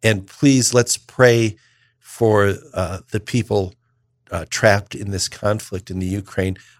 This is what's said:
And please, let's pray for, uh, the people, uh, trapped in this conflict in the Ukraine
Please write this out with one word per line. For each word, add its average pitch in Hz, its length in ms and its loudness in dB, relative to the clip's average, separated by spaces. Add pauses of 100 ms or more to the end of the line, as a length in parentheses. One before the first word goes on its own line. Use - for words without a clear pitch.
And 104 240 0
please, 131 480 2
let's 120 220 0
pray 117 600 2 (420)
for, 104 560 0 (200)
uh, 92 260 -6 (100)
the 107 100 -4
people, 101 540 -4 (560)
uh, 85 200 -8
trapped 101 440 2
in 98 180 -10
this 95 160 -6
conflict 104 640 -6
in 92 80 -8
the 92 80 -4
Ukraine 95 500 -6 (240)